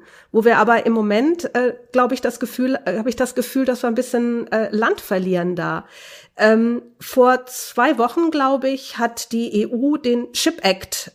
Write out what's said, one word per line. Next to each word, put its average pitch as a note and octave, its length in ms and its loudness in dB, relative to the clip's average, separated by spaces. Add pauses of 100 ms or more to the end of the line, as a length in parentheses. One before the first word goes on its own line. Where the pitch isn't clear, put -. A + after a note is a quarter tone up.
(340)
wo G#3+ 120 4
wir A3+ 140 6
aber A3+ 260 4
im A3+ 80 4
Moment, A3+ 640 0
äh, B3 180 2 (180)
glaub B3 220 2
ich, C4 80 -4
das B3 180 -4
Gefühl, B3+ 460 -2
äh, F#3 140 -2
hab A3 80 -4
ich A#3 100 -2
das B3+ 180 -2
Gefühl, B3+ 300 -2
dass B3 180 -2
wir A#3+ 60 0
ein A3+ 60 -2
bisschen, A#3+ 540 -2
äh, G#3+ 240 -2
Land A#3 280 0
verlieren F3+ 560 -2
da. D#3+ 280 -6 (520)
Ähm, A3+ 460 2 (180)
vor B3+ 460 4
zwei B3 500 0
Wochen, D#4+ 340 0
glaub C4+ 320 0
ich, C4+ 340 -4
hat A#3 360 -4
die A3+ 280 0
E A3+ 40 -2
U B3+ 320 0
den A#3+ 340 -2
Chip - 320 -4
Act, - 520 -4